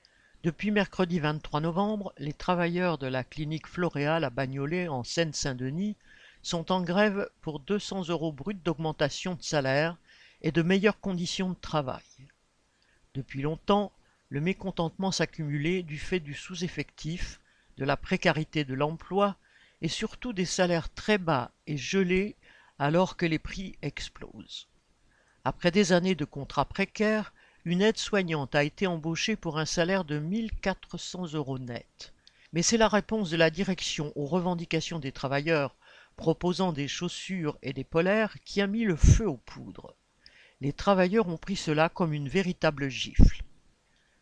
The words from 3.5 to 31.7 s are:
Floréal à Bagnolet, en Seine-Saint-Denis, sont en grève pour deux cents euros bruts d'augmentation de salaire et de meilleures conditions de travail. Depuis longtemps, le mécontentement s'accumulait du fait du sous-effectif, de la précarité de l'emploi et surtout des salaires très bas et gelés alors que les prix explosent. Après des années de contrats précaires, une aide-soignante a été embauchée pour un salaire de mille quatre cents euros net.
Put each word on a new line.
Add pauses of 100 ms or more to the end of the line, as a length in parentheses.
Floréal
à
Bagnolet,
en
Seine-Saint-Denis, (420)
sont
en
grève (140)
pour
deux
cents
euros
bruts
d'augmentation
de
salaire (420)
et
de
meilleures
conditions
de
travail. (1120)
Depuis
longtemps, (360)
le
mécontentement
s'accumulait
du
fait
du
sous-effectif, (360)
de
la
précarité
de
l'emploi (460)
et
surtout
des
salaires
très
bas (160)
et
gelés (460)
alors
que
les
prix
explosent. (800)
Après
des
années
de
contrats
précaires, (320)
une
aide-soignante
a
été
embauchée
pour
un
salaire
de
mille
quatre
cents
euros
net. (400)